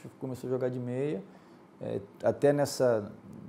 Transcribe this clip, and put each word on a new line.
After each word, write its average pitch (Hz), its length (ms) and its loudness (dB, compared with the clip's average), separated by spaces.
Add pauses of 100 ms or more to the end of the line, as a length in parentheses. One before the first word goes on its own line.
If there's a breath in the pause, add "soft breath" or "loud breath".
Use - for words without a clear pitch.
(180)
começou 127 300 -8
a 127 40 0
jogar 127 180 0
de 127 80 -6
meia. 135 440 -4 (580 soft breath)
É, 113 200 -4 (240)
até 127 280 6
nessa, 127 600 2 (360)